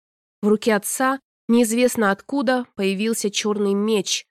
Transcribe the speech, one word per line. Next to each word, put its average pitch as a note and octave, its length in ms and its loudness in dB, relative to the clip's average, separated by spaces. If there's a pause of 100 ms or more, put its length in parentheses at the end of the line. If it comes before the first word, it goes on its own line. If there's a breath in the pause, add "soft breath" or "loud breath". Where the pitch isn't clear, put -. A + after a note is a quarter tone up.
(420)
В G#3 60 0
руке G#3+ 260 2
отца C4 460 -2 (280)
неизвестно A#3 640 2
откуда B3+ 560 -2 (100)
появился G3+ 540 -2
черный G#3 440 -2
меч G#3 560 -2